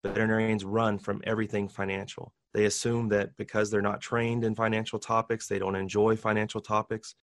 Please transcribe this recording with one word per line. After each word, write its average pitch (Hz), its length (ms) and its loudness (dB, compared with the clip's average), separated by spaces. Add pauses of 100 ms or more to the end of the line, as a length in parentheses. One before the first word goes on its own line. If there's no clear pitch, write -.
Veterinarians 110 600 2
run 107 320 2
from 104 280 -4
everything 107 420 -2
financial. 98 680 -6 (200)
They 104 120 4
assume 117 440 0
that 101 280 0
because 107 320 -2
they're 104 120 2
not 104 200 0
trained 117 420 0
in 110 120 0
financial 110 440 0
topics, 113 480 -2
they 101 120 -2
don't 95 160 -2
enjoy 104 400 2
financial 107 460 0
topics 110 640 -4